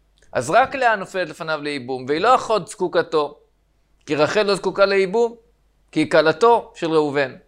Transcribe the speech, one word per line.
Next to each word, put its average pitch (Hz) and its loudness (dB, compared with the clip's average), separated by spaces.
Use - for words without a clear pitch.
אז 127 -4
רק 254 2
לאה 240 0
נופלת 180 -6
לפניו 156 -6
לייבום, 131 -8
והיא 156 -2
לא 247 4
אחות 214 -2
זקוקתו. 160 -2
כי 147 -4
רחל 151 2
לא 202 0
זקוקה 190 0
לייבום, 196 0
כי 156 -2
היא 151 -2
כלתו 165 4
של 160 -6
ראובן. 143 0